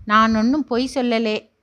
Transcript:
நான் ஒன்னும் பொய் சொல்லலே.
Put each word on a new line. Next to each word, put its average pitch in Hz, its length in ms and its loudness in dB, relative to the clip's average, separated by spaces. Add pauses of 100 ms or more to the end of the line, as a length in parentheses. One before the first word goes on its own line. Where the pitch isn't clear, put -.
நான் 220 300 2
ஒன்னும் 247 300 0
பொய் 254 300 -4
சொல்லலே. 226 520 -2 (160)